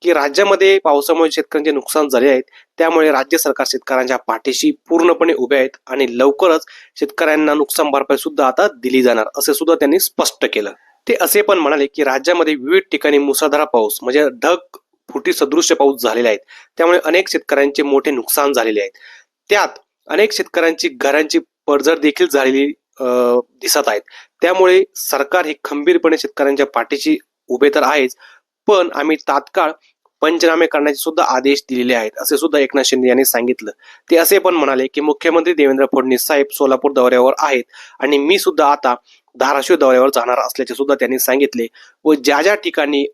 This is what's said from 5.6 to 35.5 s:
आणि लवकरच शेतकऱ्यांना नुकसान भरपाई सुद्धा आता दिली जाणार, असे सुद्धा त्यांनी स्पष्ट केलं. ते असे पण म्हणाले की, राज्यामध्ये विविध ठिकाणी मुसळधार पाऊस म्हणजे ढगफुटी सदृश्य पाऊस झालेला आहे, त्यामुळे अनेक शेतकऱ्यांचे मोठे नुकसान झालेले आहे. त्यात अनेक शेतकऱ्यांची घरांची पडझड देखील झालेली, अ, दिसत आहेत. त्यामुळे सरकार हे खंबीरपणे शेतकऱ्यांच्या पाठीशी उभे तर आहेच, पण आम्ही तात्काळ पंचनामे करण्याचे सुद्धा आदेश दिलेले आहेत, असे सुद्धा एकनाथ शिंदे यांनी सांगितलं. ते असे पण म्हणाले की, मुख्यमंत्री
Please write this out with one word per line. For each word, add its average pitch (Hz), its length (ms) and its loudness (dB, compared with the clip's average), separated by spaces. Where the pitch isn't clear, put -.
आणि 127 300 -4
लवकरच 160 480 2
शेतकऱ्यांना 156 580 -2
नुकसान 151 380 -2
भरपाई 139 260 0
सुद्धा 147 300 -2
आता 165 200 0
दिली 127 340 -2
जाणार, 117 260 2
असे 143 160 0
सुद्धा 160 220 2
त्यांनी 147 240 2
स्पष्ट - 540 -4
केलं. 101 180 -4
ते 240 140 0
असे 190 200 2
पण 202 160 2
म्हणाले 147 300 0
की, - 160 -6
राज्यामध्ये 151 520 0
विविध 156 360 0
ठिकाणी 147 260 0
मुसळधार 143 480 0
पाऊस 110 360 0
म्हणजे 135 280 0
ढगफुटी 143 1040 -6
सदृश्य 156 420 0
पाऊस 139 260 0
झालेला 117 280 0
आहे, 104 80 0
त्यामुळे 170 280 2
अनेक 175 240 0
शेतकऱ्यांचे 143 540 0
मोठे 139 280 0
नुकसान 143 420 -2
झालेले 110 280 0
आहे. 98 80 -6
त्यात 202 180 2
अनेक 214 240 0
शेतकऱ्यांची 165 580 -2
घरांची 143 500 0
पडझड 147 320 0
देखील 151 280 0
झालेली, 139 460 0
अ, 135 60 -6
दिसत 151 260 -2
आहेत. 104 140 -2
त्यामुळे 185 420 4
सरकार 151 500 -2
हे 151 80 -6
खंबीरपणे 160 540 0
शेतकऱ्यांच्या 139 480 -2
पाठीशी 139 520 -2
उभे 127 280 2
तर 151 80 2
आहेच, 131 320 0
पण 196 280 2
आम्ही 156 220 -2
तात्काळ 151 440 -2
पंचनामे 165 460 2
करण्याचे 147 300 -2
सुद्धा 160 260 -4
आदेश 135 460 0
दिलेले 123 240 -2
आहेत, 113 240 -2
असे 135 200 -2
सुद्धा 147 220 0
एकनाथ 135 240 0
शिंदे 127 240 0
यांनी 127 180 4
सांगितलं. 120 460 -4
ते 165 60 4
असे 170 220 2
पण 180 140 2
म्हणाले 135 340 0
की, 143 140 -6
मुख्यमंत्री 160 520 0